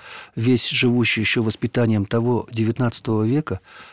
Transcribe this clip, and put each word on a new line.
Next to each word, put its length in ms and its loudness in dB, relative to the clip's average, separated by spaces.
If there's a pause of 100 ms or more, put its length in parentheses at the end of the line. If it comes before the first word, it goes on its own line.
(360)
весь 320 2
живущий 540 2
ещё 200 0
воспитанием 600 0
того 480 0
девятнадцатого 720 0
века. 360 -2 (320)